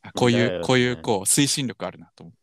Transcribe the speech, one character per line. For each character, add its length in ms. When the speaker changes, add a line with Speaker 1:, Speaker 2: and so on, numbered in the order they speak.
Speaker 1:
あ、 120
こ 120
う 60
い 120
う、 40
Speaker 2:
だ 60
よ 80
ね。 40
Speaker 1:
こ 80
う 60
い 120
う、 100
こ 180
う、 20
推 260
進 200
力 180
あ 60
る 80
な 160
と 80
思 80
っ 120